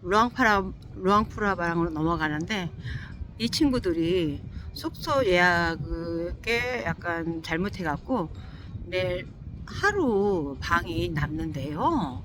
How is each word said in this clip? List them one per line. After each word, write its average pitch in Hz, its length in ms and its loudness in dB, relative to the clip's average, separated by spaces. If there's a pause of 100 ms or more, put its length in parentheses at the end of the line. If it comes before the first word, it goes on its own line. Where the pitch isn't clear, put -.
루앙파라-, 208 680 4 (240)
루앙프라방으로 185 920 2
넘어가는데, 160 800 0 (680)
이 233 100 -2
친구들이 175 920 2 (320)
숙소 302 500 0
예약에 175 1600 2
약간 165 580 -2
잘못해갖고 170 880 -2 (560)
내일 185 420 -2 (380)
하루 202 960 2
방이 170 500 0
남는데요. 151 1160 -2